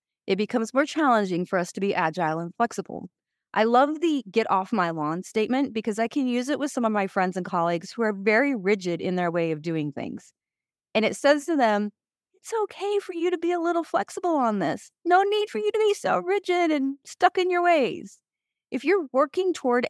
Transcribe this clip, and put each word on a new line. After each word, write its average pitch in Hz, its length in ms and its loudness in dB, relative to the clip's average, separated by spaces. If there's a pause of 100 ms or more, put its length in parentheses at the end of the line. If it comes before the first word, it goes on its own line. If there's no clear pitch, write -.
(260)
it 190 80 0
becomes 214 400 -2
more 269 100 2
challenging 214 600 0
for 190 140 0
us 175 120 -4
to - 80 -6
be 196 140 0
agile 160 460 0
and 170 160 -8
flexible. - 520 -4 (460)
I 202 80 2
love 269 380 4
the 302 280 0
"get 220 220 0
off 190 220 0
my 180 180 2
lawn" 165 320 -4
statement 233 500 -2
because 214 280 -4
I 233 80 0
can 277 180 -2
use 247 220 -2
it 285 100 -2
with 277 140 -4
some 240 120 -2
of 220 60 2
my 208 160 0
friends 185 300 0
and 185 100 -6
colleagues 175 460 -2
who 233 100 -4
are 214 100 0
very 220 400 2
rigid 185 480 -2
in 180 140 -2
their 180 160 0
way 165 220 0
of 151 100 -8
doing 156 300 -4
things. - 400 -10 (600)
And 220 120 2
it - 100 0
says 285 320 2
to 339 80 0
them, 208 380 2 (420)
"It's - 180 -18 (120)
okay 403 340 -2
for 381 140 -8
you 339 180 -2
to 349 80 0
be 339 140 0
a 349 80 0
little 339 240 0
flexible - 500 -2
on 233 240 2
this. 160 320 -2 (140)
No 359 180 6
need 415 280 0
for - 80 -4
you 415 120 0
to 427 80 0
be 415 160 4
so - 240 0
rigid 359 540 0
and 277 320 -2
stuck - 340 0
in 370 100 2
your 349 140 2
ways." 285 560 0 (540)
If 247 120 -4
you're 349 280 2
working 302 400 0
toward 247 360 0